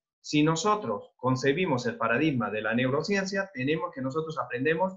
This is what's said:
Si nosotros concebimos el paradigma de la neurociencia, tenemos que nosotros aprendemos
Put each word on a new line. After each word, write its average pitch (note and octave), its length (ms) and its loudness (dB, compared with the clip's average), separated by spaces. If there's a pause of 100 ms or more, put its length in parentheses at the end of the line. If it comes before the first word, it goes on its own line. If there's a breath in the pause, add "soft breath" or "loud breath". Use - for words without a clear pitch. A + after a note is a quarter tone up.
(220)
Si D3+ 200 2
nosotros D#3+ 760 0
concebimos C3+ 720 0
el A2+ 100 -4
paradigma A#2 540 2
de G#2+ 100 -2
la G#2+ 140 0
neurociencia, F#3+ 800 0
tenemos D#3 400 -2
que C3 80 -8
nosotros D3 360 -4
aprendemos D#3 580 0